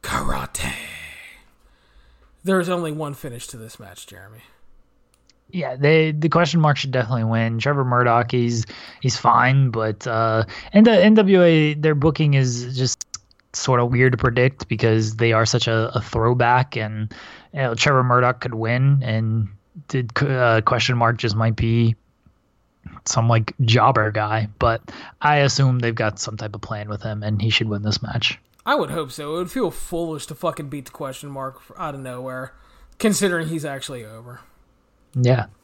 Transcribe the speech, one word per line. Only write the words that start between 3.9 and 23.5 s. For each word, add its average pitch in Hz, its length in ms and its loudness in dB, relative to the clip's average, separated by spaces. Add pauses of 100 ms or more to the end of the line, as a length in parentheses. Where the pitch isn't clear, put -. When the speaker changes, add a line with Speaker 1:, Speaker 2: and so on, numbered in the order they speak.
Speaker 1:
Jeremy. 101 360 -20 (1080)
Speaker 2:
Yeah, 139 240 -6
they, 156 360 4
the 151 180 0
Question 170 300 2
Mark 147 180 4
should 139 120 -6
definitely 120 360 -2
win. 113 340 0
Trevor 139 260 0
Murdoch, 120 460 2
he's, 120 340 0 (360)
he's 127 140 -2
fine, 127 540 4
but, 110 380 -4
uh, 113 380 0 (260)
and 214 160 8
the 208 160 6
N 214 100 8
W 196 300 6
A, 156 320 4
their 156 180 2
booking 147 400 2
is 123 420 0
just 127 320 -4 (460)
sort 127 260 0
of 120 120 0
weird 123 220 4
to 120 40 -6
predict 127 500 0
because 110 500 0
they 117 140 2
are 113 140 4
such 117 220 0
a, 113 260 -2
a 113 80 -2
throwback, 123 760 0
and, 107 380 -6 (400)
you 139 60 -8
know, 123 160 -2
Trevor 131 280 2
Murdoch 123 380 2
could 120 140 -8
win, 127 480 2
and 110 440 0 (420)
did, 123 220 -4 (120)
uh, 123 380 2
Question 123 360 0
Mark 117 200 2
just 110 180 -4
might 113 200 0
be 113 400 2 (1080)
some, 117 240 0
like, 113 320 2